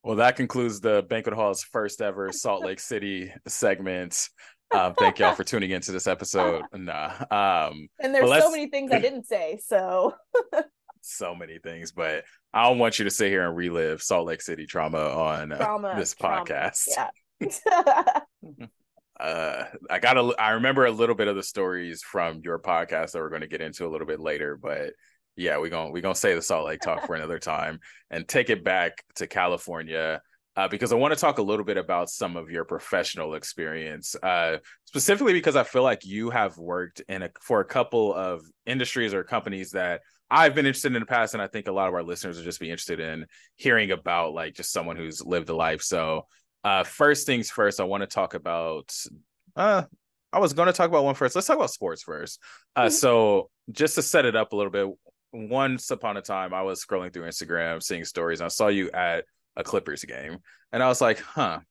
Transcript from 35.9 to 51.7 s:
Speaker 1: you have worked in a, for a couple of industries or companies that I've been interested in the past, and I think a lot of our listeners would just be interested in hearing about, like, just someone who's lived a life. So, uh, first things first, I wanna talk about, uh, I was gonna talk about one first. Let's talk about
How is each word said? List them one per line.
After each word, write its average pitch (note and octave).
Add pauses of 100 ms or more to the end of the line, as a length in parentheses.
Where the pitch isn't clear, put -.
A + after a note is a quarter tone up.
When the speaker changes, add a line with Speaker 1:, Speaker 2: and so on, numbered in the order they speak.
Speaker 1:
you G#2+
have G2+
worked F2
in F#2+
a, E2+ (120)
for A2+
a F#2+
couple A2+
of F2+ (220)
industries A#2+
or F#2
companies G2
that F2+ (280)
I've D3
been C#3+
interested C3+
in A#2
the G#2+
past, A#2
and G#2
I F#2+
think G#2
a G2+
lot F#2+
of F2+
our F2
listeners F2
would E2+
just E2+
be E2
interested E2+
in D#2+ (300)
hearing A2
about, F2
like, D#2+
just -
someone E2+
who's D#2+
lived E2
a E2
life. E2
So, D#2+ (380)
uh, F#2+
first C#3+
things A#2+
first, G#2
I F#2+
wanna G2
talk F#2+
about, E2 (640)
uh, F#3+ (460)
I F3+
was F3
gonna E3+
talk F3
about D3+
one C#3
first. C3
Let's F#3
talk D4
about -